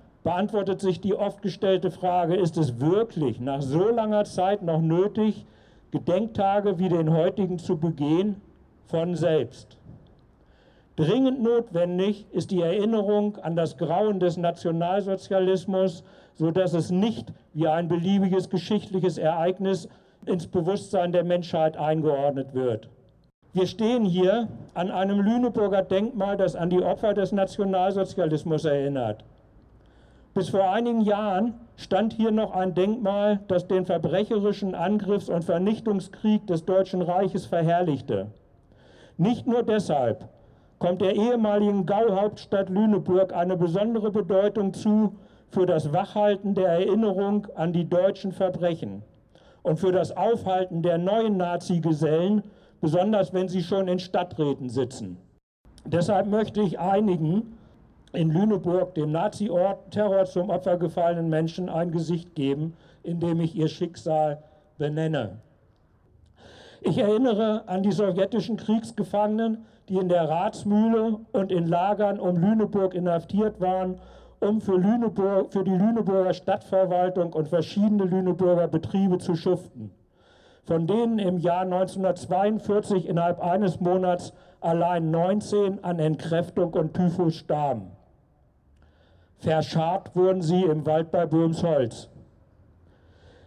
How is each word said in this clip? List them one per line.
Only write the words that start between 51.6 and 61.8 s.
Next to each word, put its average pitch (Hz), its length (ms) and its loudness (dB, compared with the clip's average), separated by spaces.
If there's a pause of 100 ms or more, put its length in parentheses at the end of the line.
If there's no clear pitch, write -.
besonders 185 540 2
wenn 185 140 0
sie 175 160 -2
schon 190 240 0
in 180 100 0
Stadträten 156 680 -4
sitzen. 117 500 -6 (680)
Deshalb 160 440 0
möchte 208 320 0
ich 170 180 0
einigen 185 800 0 (560)
in 165 160 2
Lüneburg, 180 640 0
dem 151 180 -2
Nazi-Ort, 190 800 -2
Terror 196 340 2
zum 185 240 -2
Opfer 180 300 0
gefallenen 170 500 0
Menschen 160 400 -2
ein 175 220 -2